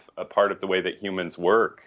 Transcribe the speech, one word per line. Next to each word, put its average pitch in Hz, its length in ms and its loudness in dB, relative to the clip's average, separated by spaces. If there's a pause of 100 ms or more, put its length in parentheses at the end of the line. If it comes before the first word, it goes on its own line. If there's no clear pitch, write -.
(160)
a 92 80 -8
part 98 260 2
of 90 100 -8
the 98 60 -6
way 92 140 0
that 87 180 -4
humans 95 400 -6
work, 98 480 2